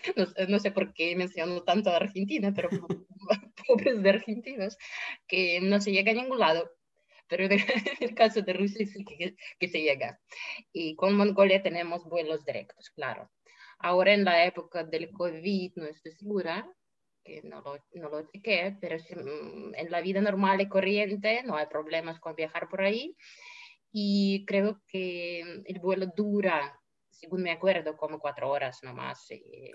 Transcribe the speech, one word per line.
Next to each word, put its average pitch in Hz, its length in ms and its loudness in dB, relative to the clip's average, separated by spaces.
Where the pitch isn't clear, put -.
no, 185 100 4
no 196 100 4
sé 202 120 0
por 196 240 -2
qué 170 220 -2
menciono 180 460 -4
tanto 196 280 2
a 175 60 4
Argentina, 202 580 0
pero 170 160 -2
<laughs> - 960 -4
pobres 226 360 4
de 196 80 8
argentinos, 220 680 -2
que 180 340 2
no 196 200 4
se 202 120 0
llega 196 200 4
a - 20 2
ningún 254 240 -2
lado. 170 320 4
Pero 180 160 0
en 190 80 4
el, 202 80 8
<laughs> 214 400 -2
en 233 80 0
el 220 60 -12
caso 220 280 6
de 185 100 0
Rusia 202 340 0
sí 202 180 -12
que, 175 300 -8
que 175 100 -2
se 170 140 -4
llega. 135 380 0
Y 160 220 -6
con 196 220 4
Mongolia 196 460 6
tenemos 170 420 -4
vuelos 160 400 -4
directos, - 460 -10
claro. 127 400 -10
Ahora 185 360 6
en 202 100 4
la 170 220 6
época 175 380 -4
del 160 260 -6
covid 180 680 -4
no 170 100 -10
estoy 156 260 -16
segura, 202 580 -4
que 160 180 -18
no 151 200 -18
lo, 143 140 -12
no 151 80 -12
lo 151 220 -10
chequeé, 202 500 -2
pero 165 200 -6
sí, 165 160 -20
mm, 151 580 -12
en 165 160 -10
la 175 100 -2
vida 190 200 0
normal 196 400 4
y 196 80 0
corriente 208 760 0
no 180 120 -4
hay 151 100 -2
problemas 160 540 -6
con 156 160 -10
viajar 160 320 -6
por 190 140 -4
ahí. 233 340 0
Y 202 560 2
creo 202 400 2
que 175 540 -6
el 185 400 -12
vuelo 190 260 0
dura, 190 640 0
según 180 320 -6
me 175 80 -2
acuerdo, 165 460 0
como 151 240 -6
cuatro 143 300 -4
horas 135 340 -2
nomás, 127 460 -12
eh. - 440 -18